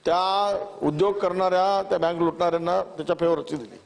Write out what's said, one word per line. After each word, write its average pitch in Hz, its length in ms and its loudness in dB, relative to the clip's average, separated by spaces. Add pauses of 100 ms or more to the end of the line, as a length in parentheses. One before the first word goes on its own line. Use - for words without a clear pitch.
त्या 190 520 2 (260)
उद्योग 156 300 2
करणाऱ्या, 190 760 2
त्या 190 80 2
बँक 165 240 0
लुटणाऱ्यांना 170 600 0
त्याच्या 165 380 -4
फेवरची 165 360 0
दिली. 104 300 -10